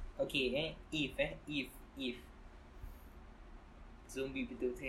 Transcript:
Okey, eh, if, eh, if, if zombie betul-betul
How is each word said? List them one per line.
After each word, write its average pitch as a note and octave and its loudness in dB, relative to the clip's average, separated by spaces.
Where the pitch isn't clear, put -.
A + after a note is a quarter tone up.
Okey, C3+ 6
eh, D#3 6
if, D3+ 2
eh, D3+ 6
if, C#3+ 2
if B2+ 0
zombie C3+ 2
betul-betul B2 2